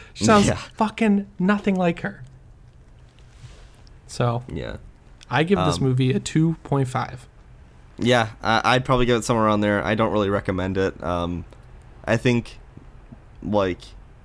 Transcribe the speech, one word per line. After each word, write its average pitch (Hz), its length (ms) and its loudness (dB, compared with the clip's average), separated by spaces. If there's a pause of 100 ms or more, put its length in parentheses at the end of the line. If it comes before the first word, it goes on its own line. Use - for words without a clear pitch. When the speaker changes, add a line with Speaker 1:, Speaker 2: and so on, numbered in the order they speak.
(140)
Speaker 1:
She - 100 -8
sounds 208 240 6
Speaker 2:
Yeah. 107 80 0
Speaker 1:
fucking 202 720 -2 (120)
nothing 202 360 0
like 175 240 0
her. - 240 -10 (1800)
So, 120 440 -2
Speaker 2:
Yeah. 60 260 -8 (520)
Speaker 1:
I 131 140 2
give 185 160 0
this 185 180 2
Speaker 2:
Um, - 60 -2
Speaker 1:
movie 127 300 2
a 104 60 0
two 160 440 0
point 139 260 0
five. 127 380 -8 (720)
Speaker 2:
Yeah, 117 320 2 (120)
I, 110 200 2 (140)
I'd 127 100 0
probably 127 200 2
give 120 120 2
it 110 60 -2
somewhere 113 220 2
around 107 160 2
there. 104 240 2
I 101 100 0
don't 107 160 0
really 101 180 0
recommend 95 480 -2
it. 95 260 -2
Um, 87 420 -4 (580)
I - 140 0
think, 120 400 -2 (880)
like, 95 360 0 (460)